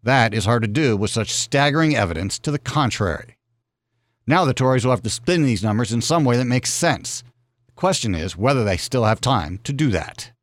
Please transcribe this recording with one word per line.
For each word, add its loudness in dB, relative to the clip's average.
That 2
is -2
hard 2
to -2
do 2
with -2
such -2
staggering 2
evidence -2
to -6
the -2
contrary. -2
Now 2
the 2
Tories 2
will 2
have -2
to -4
spin 0
these 0
numbers 0
in 0
some 2
way 2
that 0
makes 0
sense. -2
The -20
question 0
is -6
whether 0
they 0
still -2
have 2
time -2
to -4
do 0
that. -6